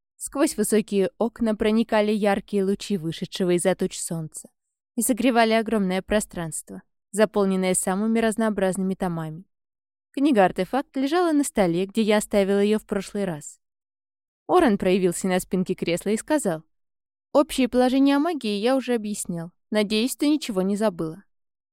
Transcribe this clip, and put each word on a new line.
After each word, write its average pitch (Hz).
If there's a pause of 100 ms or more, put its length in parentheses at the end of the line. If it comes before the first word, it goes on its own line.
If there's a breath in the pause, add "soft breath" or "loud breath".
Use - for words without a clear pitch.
(160)
Сквозь -
высокие 208
окна 220
проникали 214
яркие 202
лучи 202
вышедшего 175
из-за 180
туч -
солнца - (460)
и 240
согревали 226
огромное 202
пространство, 185 (280)
заполненное 190
самыми 214
разнообразными 196
томами. 165 (680)
Книга-артефакт 208
лежала 320
на 285
столе, 185
где 208
я 208
оставила 202
её 208
в -
прошлый 202
раз. 156 (840)
Орен 302
проявился 185
на 180
спинке 185
кресла 175
и 220
сказал: 170 (680)
«Общее 269
положение 269
о -
магии 277
я 240
уже 247
объяснял. 196 (180)
Надеюсь, 214
ты 294
ничего 240
не 196
забыла». 175 (500)